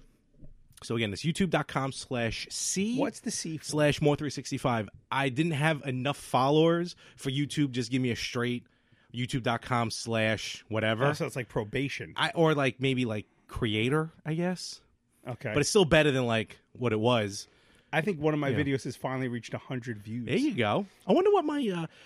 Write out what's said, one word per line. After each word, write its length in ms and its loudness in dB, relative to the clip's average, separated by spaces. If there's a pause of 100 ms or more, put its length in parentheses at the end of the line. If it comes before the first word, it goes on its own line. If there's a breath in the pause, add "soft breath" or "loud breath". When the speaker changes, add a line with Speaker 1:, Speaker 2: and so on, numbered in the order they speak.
(840 soft breath)
Speaker 1:
So, 140 -4
again, 160 -2
it's 100 -8
youtube 280 0
dot 180 0
com 240 -2
slash 580 -4
C. 480 -4
Speaker 2:
What's 220 -4
the 100 -6
C 280 -6
for? 60 -14
Speaker 1:
Slash 360 2
more 160 4
three 140 -6
sixty-five. 580 -2 (240)
I 160 2
didn't 240 0
have 340 0
enough 300 -2
followers 800 2 (200 loud breath)
for 140 -6
YouTube. 420 0
Just 180 -4
give 100 0
me 100 0
a 60 -2
straight 480 -4 (500 soft breath)
youtube 280 -4
dot 180 0
com 300 0
slash 800 -2
whatever. 400 2
Speaker 2:
Oh, 40 2
so 140 -4
it's 100 -10
like 140 -6
probation. 680 -6
Speaker 1:
I, 180 0
or, 200 4
like, 260 0
maybe, 240 2
like, 220 -4 (220)
creator, 640 0 (140)
I 80 -4
guess. 480 -4 (460)
Speaker 2:
Okay. 280 -6
Speaker 1:
But 60 4
it's 100 2
still 160 8
better 240 6
than, 160 2
like, 320 0 (140)
what 200 4
it 80 6
was. 480 2 (420 soft breath)
Speaker 2:
I 120 2
think 180 -2
one 140 2
of 60 0
my 100 0
Speaker 1:
Yeah. 80 2
Speaker 2:
videos 260 0
has 100 -6
finally 340 -4
reached 260 -8
a 40 -8
hundred 440 -8
views. 240 -6
Speaker 1:
There 100 0
you 160 0
go. 320 0 (220)
I 80 2
wonder 160 6
what 160 4
my, 280 -2
uh, 120 -4 (200 loud breath)